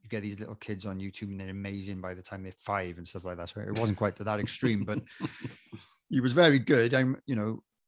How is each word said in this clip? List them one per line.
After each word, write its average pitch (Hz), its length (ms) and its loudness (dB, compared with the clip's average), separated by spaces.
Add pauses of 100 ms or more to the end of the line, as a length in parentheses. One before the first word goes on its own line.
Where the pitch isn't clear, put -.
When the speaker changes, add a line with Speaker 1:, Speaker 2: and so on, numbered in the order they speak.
Speaker 1:
get 110 140 -4
these 101 160 -6
little 107 180 -10
kids 101 280 -8
on 95 160 -6
YouTube 98 280 -8
and 98 120 -8
they're 95 80 -8
amazing 98 540 -6
by 92 120 -8
the 92 80 -12
time 95 200 -12
they're 92 100 -10
five 92 460 -4
and 85 100 -12
stuff 90 160 -10
like 90 140 -8
that. 87 100 -8
So 107 140 -10
it 104 120 -6
wasn't 107 240 2
quite 101 180 0
to 104 80 -10
that 104 160 0
extreme, 104 440 0
but 107 160 -2 (200)
Speaker 2:
<laughs> - 380 -8 (520)
Speaker 1:
he 135 100 2
was 123 120 2
very 151 260 8
good. 120 360 6
I'm, 131 320 2
you 123 100 -2
know, 110 260 -2 (260)